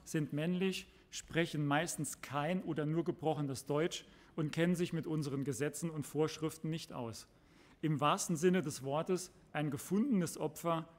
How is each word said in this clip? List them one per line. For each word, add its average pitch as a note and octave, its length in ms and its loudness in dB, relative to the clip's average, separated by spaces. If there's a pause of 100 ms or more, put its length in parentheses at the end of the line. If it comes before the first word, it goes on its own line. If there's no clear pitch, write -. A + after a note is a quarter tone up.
sind D3+ 280 -2
männlich, F3+ 600 0 (180)
sprechen D#3 560 0
meistens D3+ 540 0
kein D3+ 420 0
oder D#3 240 -2
nur D#3+ 180 2
gebrochenes C#3+ 600 0
Deutsch D3+ 400 0 (300)
und D#3 140 0
kennen F3 240 4
sich E3+ 180 0
mit D#3+ 140 -2
unseren D3 380 -2
Gesetzen C#3+ 460 -2
und D3+ 160 -4
Vorschriften D#3 640 -2
nicht D#3+ 220 -6
aus. A2+ 360 -8 (520)
Im D3+ 200 2
wahrsten E3+ 360 2
Sinne F3+ 260 4
des C3+ 200 -4
Wortes D#3+ 500 -2 (200)
ein D3+ 180 0
gefundenes F#3 680 2
Opfer, D#3+ 480 -2 (120)